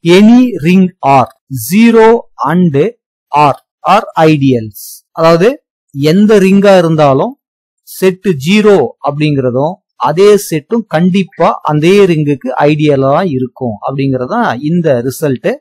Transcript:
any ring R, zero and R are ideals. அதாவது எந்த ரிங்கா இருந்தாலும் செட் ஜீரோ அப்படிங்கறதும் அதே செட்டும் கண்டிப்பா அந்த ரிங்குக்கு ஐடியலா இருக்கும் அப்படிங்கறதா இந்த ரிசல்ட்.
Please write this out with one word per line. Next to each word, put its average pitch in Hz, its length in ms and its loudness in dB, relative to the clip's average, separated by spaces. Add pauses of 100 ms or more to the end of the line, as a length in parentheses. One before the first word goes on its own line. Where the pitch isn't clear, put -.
(180)
any 233 260 6 (220)
ring 185 180 2 (340)
R, 120 100 2 (420)
zero 226 400 4 (420)
and 175 240 0 (760)
R - 40 -4 (380)
are 220 120 0 (240)
ideals. 127 500 -2 (380)
அதாவது 165 300 2 (640)
எந்த 208 220 2 (120)
ரிங்கா 196 360 2
இருந்தாலும் 160 520 0 (540)
செட் 185 420 -4 (160)
ஜீரோ 208 300 2 (320)
அப்படிங்கறதும் 143 680 -4 (360)
அதே 190 200 2 (200)
செட்டும் 190 340 -6 (100)
கண்டிப்பா 180 540 -2 (220)
அந்த 151 180 0 (240)
ரிங்குக்கு 151 380 -4 (200)
ஐடியலா 147 460 0 (220)
இருக்கும் 123 380 -8 (100)
அப்படிங்கறதா 139 560 -4 (280)
இந்த 170 180 -2 (200)
ரிசல்ட். 139 420 -4 (120)